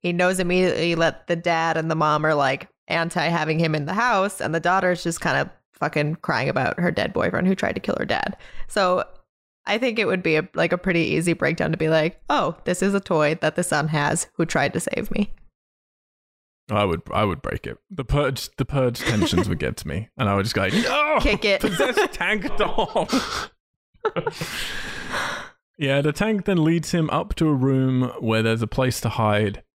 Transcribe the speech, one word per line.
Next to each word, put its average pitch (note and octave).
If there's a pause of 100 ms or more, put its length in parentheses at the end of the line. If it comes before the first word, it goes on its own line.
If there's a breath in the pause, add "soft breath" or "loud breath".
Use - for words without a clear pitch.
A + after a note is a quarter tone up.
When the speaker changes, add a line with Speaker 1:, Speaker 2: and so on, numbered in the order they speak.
Speaker 1:
He F3
knows F3+
immediately F3
that E3
the F3
dad E3
and D#3+
the D#3
mom D3+
are, D#3
like, C#3 (200)
anti E3
having D#3+
him D#3+
in D3+
the E3+
house, G#3
and D#3
the E3
daughter's F3+
just E3+
kind C#3
of C#3 (260)
fucking D3+
crying C3
about -
her F3
dead -
boyfriend -
who F#3+
tried -
to -
kill -
her -
dad. - (320 loud breath)
So F#3 (640)
I G#3
think A#3
it G#3
would F#3
be D#3+
a, D#3+
like, E3+
a F3+
pretty F3
easy E3
breakdown E3
to D#3+
be D#3
like, D#3+
"Oh, F#3
this -
is G3
a G3
toy D#3
that D#3
the F3
son D#3
has D#3
who E3+
tried C#3+
to -
save -
me." - (1400)
Speaker 2:
I G#2
would, E2+ (100)
I G#2
would F2
break -
it. A#1+ (140)
The E3
purge, C#3
the C3
purge B2+
tensions -
would F2
get C2+
to -
me, F#2
and B2+
I G2+
would G2
just A2+
go, F#2+
"No! C4+
Speaker 1:
Kick -
it. G3+
Speaker 2:
Possessed B3
tank G#3
doll!" F#3 (960 loud breath)
<laughs> - (1600 loud breath)
Yeah, C#3
the D3
tank G#3
then F3+
leads D#3+
him D#3+
up -
to D#3+
a D3+
room C3 (160)
where A2
there's A2+
a A2
place B2+
to -
hide G#2 (100)